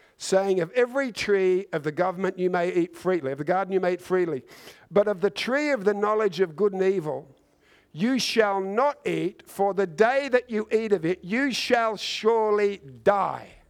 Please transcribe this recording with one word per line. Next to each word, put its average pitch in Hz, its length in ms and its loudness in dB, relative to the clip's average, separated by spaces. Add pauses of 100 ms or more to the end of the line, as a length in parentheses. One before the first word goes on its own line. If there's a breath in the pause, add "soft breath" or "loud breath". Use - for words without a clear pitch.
(180 soft breath)
saying, 190 440 2
'Of 165 100 -4
every 247 400 0
tree 190 600 2
of 156 120 -4
the 151 80 -2
government 180 480 -2
you 180 100 2
may 180 240 0
eat 175 220 0
freely, 165 360 -2
of 139 60 -6
the 147 60 -6
garden 185 280 0
you 190 80 2
may 180 140 0
eat 180 80 -6
freely, 175 420 -2 (460 loud breath)
but 202 180 4
of 202 140 -2
the 196 80 2
tree 294 400 0
of 254 140 0
the 202 100 2
knowledge 208 460 0
of 170 160 0
good 202 180 2
and 185 80 -2
evil 160 460 0 (640 soft breath)
you 226 240 0
shall 208 420 2
not 220 460 0
eat, 170 400 -4
for 196 300 -2
the 196 100 0
day 226 440 2
that 247 200 0
you 214 220 -2
eat 220 200 0
of 175 140 0
it, 180 180 -2
you 247 280 0
shall 226 460 -2
surely 208 800 0 (260)
die.'" 165 540 0 (120)